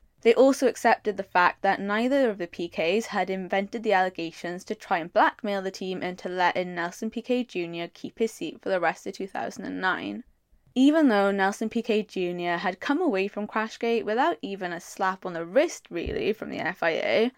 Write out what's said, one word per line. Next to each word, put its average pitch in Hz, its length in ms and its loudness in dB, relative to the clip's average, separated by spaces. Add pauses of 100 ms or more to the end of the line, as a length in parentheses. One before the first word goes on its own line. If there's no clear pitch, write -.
(220)
They - 140 6
also 262 320 6
accepted - 500 0
the 190 60 -4
fact - 400 2
that - 180 2
neither 240 480 2
of 202 80 -4
the 180 80 -4
P 170 240 -6
Ks 196 380 0
had 190 220 -2
invented 196 520 -2
the 214 120 2
allegations 180 720 -2
to 214 100 -6
try - 240 -2
and 165 120 -8
blackmail 208 520 0
the 190 80 -6
team 185 320 -6
into 180 260 -6
letting 180 460 0
Nelson 175 340 -6
Piquet 247 360 -2
Junior 170 460 -6
keep - 280 -10
his 226 120 0
seat - 300 -10
for - 80 -6
the 190 100 0
rest 170 280 -2
of 196 80 -8
two 190 100 -8
thousand 196 400 -8
and 185 160 -8
nine. 202 420 -4 (520)
Even 294 340 6
though 202 220 4
Nelson 202 380 0
Piquet 220 340 0
Junior 175 540 -4
had 185 220 -4
come 294 220 0
away 202 260 2
from 208 200 -6
Crashgate 226 580 -2
without 254 380 0
even 190 280 -6
a 170 80 -8
slap 190 460 -4
on 180 80 -6
the 165 100 -4
wrist, 262 460 2
really, - 440 -2
from - 180 -10
the - 80 -6
F 165 240 -4
I 165 80 2
A, 208 460 2